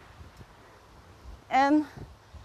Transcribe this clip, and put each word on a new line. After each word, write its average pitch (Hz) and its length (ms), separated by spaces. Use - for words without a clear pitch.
En 285 400